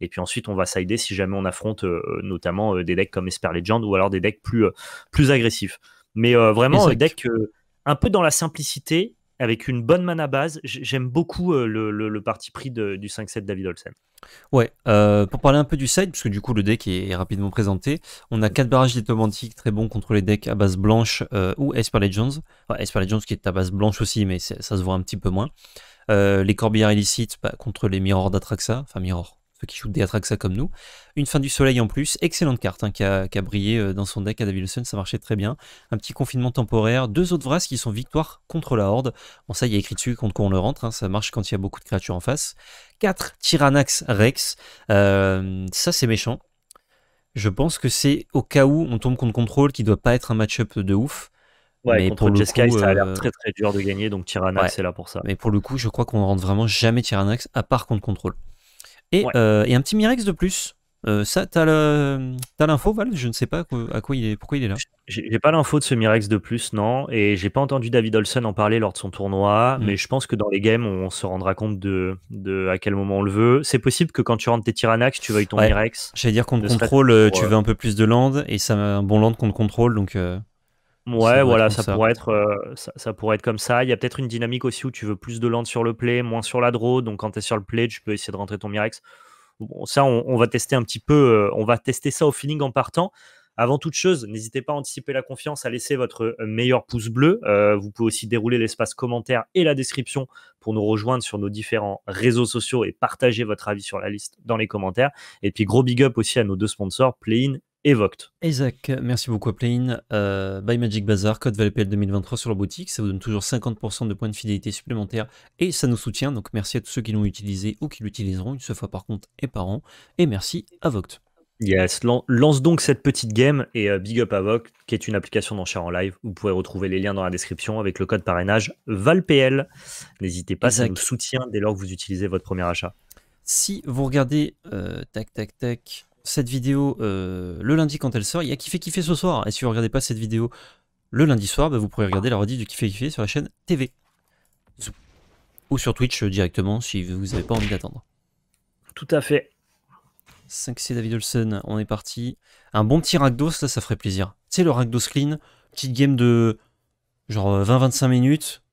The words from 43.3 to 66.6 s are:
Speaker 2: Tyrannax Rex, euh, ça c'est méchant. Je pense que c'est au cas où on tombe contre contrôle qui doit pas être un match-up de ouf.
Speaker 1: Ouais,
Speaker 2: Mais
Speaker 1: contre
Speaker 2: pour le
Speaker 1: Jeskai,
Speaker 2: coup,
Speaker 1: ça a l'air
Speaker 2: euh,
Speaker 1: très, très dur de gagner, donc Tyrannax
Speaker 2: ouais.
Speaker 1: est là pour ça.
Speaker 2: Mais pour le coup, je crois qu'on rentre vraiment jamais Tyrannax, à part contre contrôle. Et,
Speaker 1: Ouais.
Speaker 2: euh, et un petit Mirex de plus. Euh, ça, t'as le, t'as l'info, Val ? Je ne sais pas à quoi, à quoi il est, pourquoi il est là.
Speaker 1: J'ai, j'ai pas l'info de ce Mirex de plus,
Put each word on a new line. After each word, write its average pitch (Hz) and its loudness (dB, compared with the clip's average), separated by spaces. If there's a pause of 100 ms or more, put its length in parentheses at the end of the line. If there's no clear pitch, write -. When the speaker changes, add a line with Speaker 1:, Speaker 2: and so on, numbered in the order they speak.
Speaker 2:
Tyrannax 143 2
Rex, 110 2 (340)
euh, 95 2
ça - -2
c'est - 0
méchant. 113 -2 (960)
Je 107 0
pense 135 0
que 131 0
c'est - 0
au 127 2
cas 135 4
où 156 4
on 117 -2
tombe 123 0
contre 120 0
contrôle 135 2
qui 117 -4
doit 101 4
pas 120 4
être 120 -2
un - 0
match-up 110 -2
de 98 0
ouf. 120 -2 (540)
Speaker 1:
Ouais, 117 4
Speaker 2:
Mais 95 4
Speaker 1:
contre 104 -2
Speaker 2:
pour 104 4
le 101 6
Speaker 1:
Jeskai, 110 4
Speaker 2:
coup, 117 4
Speaker 1:
ça 101 4
a 95 6
l'air 98 2
Speaker 2:
euh, 92 -4
Speaker 1:
très, 107 -2
très - -8
dur 104 0
de 101 0
gagner, 98 -2
donc 98 -6
Tyrannax 92 0
Speaker 2:
ouais. - -2
Speaker 1:
est 92 0
là 90 -2
pour - -14
ça. - -10
Speaker 2:
Mais 101 -4
pour 113 -2
le 101 4
coup, 127 -4
je 117 -2
crois - -2
qu'on 104 0
rentre 95 2
vraiment 98 2
jamais 117 2
Tyrannax, 101 -2
à 127 -2
part - -2
contre 104 -2
contrôle. 92 -4 (760)
Et, 202 4
Speaker 1:
Ouais. 123 -2
Speaker 2:
euh, 107 6
et 123 4
un 123 4
petit - -2
Mirex 226 2
de 202 0
plus. - -4 (320)
Euh, 104 2
ça, 185 0
t'as 170 2
le, 147 2 (200)
t'as 151 4
l'info, 156 4
Val ? 214 -2
Je 127 -4
ne 113 -2
sais - -2
pas 156 -4
à 170 -4
quoi, 117 -6
à 113 -4
quoi 139 -4
il 120 -2
est, 107 -2
pourquoi - -6
il 131 -4
est 113 -2
là. 98 -4 (320)
Speaker 1:
J'ai, 107 -8
j'ai 110 0
pas 151 4
l'info 151 4
de - -2
ce 131 0
Mirex 110 4
de 107 2
plus, - -4